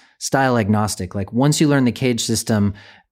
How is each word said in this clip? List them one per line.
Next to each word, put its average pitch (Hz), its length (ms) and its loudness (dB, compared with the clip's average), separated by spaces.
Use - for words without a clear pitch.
style 131 400 0
agnostic. 104 560 -2
Like, 98 180 -6
once 139 280 2
you 160 80 4
learn 139 160 2
the 120 80 2
Cage 123 280 -2
system, 104 540 0